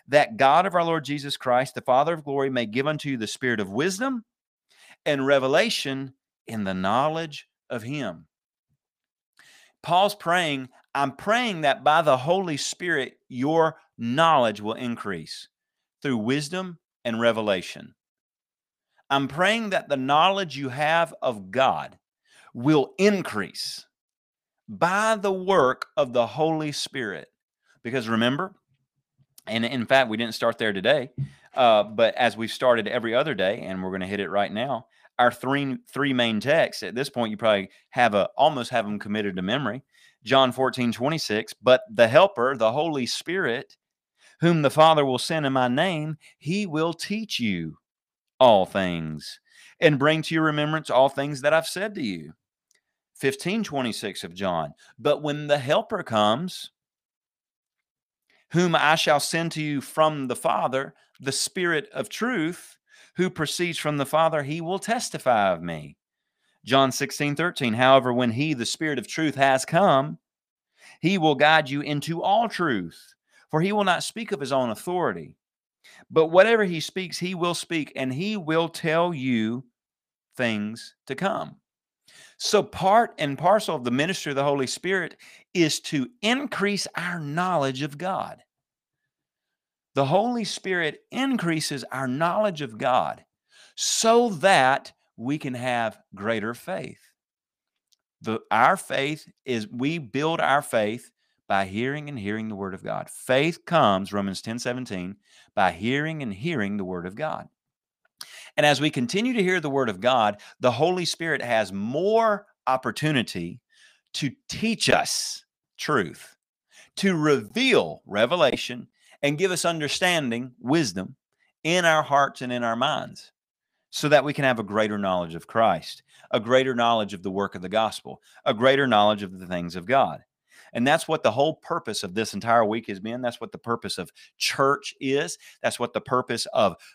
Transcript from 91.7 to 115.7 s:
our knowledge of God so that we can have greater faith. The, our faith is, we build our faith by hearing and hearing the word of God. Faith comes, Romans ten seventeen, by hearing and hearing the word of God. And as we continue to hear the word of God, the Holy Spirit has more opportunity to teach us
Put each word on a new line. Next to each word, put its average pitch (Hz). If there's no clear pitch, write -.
our 131
knowledge 170
of 113
God 120
so 233
that 143
we 135
can 139
have 120
greater 107
faith. -
The, 110
our 131
faith 147
is, 110
we 135
build 151
our 143
faith 110
by 98
hearing 123
and 143
hearing 107
the 107
word 95
of 95
God. -
Faith 147
comes, 101
Romans 98
ten 113
seventeen, 110
by 95
hearing 143
and 107
hearing 107
the 98
word 90
of 95
God. 151
And 147
as 139
we 151
continue 190
to 220
hear 180
the 151
word 135
of 92
God, 110
the 123
Holy 175
Spirit 156
has 110
more 196
opportunity 127
to -
teach -
us -